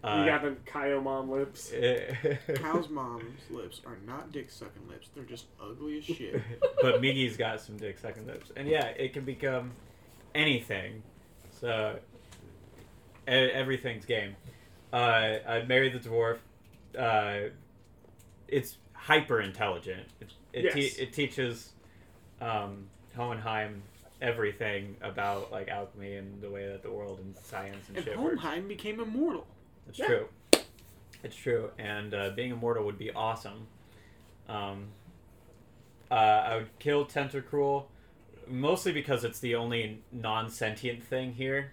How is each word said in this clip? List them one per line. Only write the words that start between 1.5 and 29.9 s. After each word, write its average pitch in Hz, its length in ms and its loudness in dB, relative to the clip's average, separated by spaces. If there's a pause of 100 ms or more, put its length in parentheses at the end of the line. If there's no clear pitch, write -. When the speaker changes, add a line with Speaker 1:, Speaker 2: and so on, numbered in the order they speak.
Speaker 2:
<laughs> 143 400 0
Speaker 3:
Kyle's 156 340 0
mom's 123 520 -6 (100)
lips 117 340 -10
are 117 120 -12 (100)
not 135 240 -10
dick-sucking 113 580 -12
lips. - 260 -16
They're 139 100 -12
just 120 220 -14 (140)
ugly 147 380 -8
as 151 60 -10
shit. 160 360 -2 (200)
Speaker 2:
<laughs> 539 220 6
But 123 200 8
Miggy's 131 340 4
got 110 240 0
some 107 160 -12
dick-sucking 107 500 -10
lips. - 300 -12
And 143 120 -4
yeah, 156 180 4
it 131 260 -4
can 139 120 -6
become 127 480 -2 (600)
anything. 110 680 2 (580)
So, 110 360 0 (1300)
e-, 131 40 2
everything's 127 720 2
game. 101 320 -2 (560)
Uh, 113 440 4 (100)
I'd 117 220 0
marry 131 200 6
the 127 100 -2
dwarf. 117 400 2 (580)
Uh, 107 540 2 (960)
it's - 300 0 (160)
hyper-intelligent. 101 1120 2 (140)
It, 104 80 -14 (240)
it - 200 4
te-, 143 100 4
Speaker 1:
Yes. 131 160 2
Speaker 2:
it 131 140 -2
teaches, 131 580 0 (680)
um, 101 460 -2 (300)
Hohenheim 110 680 -2 (400)
everything 104 800 0
about, 101 500 -2
like, 101 160 -6
alchemy 101 480 -6
and 98 240 -12
the 101 100 -10
way 98 180 -6
that 98 140 -10
the 104 80 -8
world 101 280 -8
and 95 200 -12
science 98 500 -12
and 98 80 -10
Speaker 3:
And 180 100 -4
Speaker 2:
shit - 120 -4
works. 311 220 0
Speaker 3:
Hohenheim 170 280 -4
became 214 320 -6
immortal. 233 460 0 (420)
Speaker 2:
It's - 100 -14